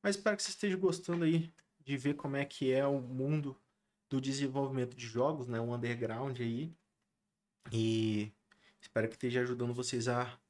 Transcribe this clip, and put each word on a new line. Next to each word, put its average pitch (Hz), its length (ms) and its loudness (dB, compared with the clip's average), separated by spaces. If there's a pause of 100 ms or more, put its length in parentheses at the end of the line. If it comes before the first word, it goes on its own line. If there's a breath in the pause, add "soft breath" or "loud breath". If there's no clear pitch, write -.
Mas 202 140 2
espero 202 220 2
que - 60 -4
você - 60 -4
esteja 185 280 0
gostando 170 480 2
aí 165 280 4 (300)
de 139 140 -2
ver 143 160 0
como 139 240 -4
é 139 80 0
que 135 260 0
é 135 140 4
o 139 160 2
mundo 135 560 -2 (500)
do 135 140 0
desenvolvimento 135 720 0
de 120 120 -10
jogos, 127 400 0
né? 113 120 -2
O 117 140 -2
underground 120 680 -2
aí. 123 320 -2 (1000)
E 110 580 2 (480 soft breath)
espero 110 280 -2
que - 80 -8
esteja 123 260 0
ajudando 123 320 -2
vocês 123 340 -2
a 123 320 0 (100)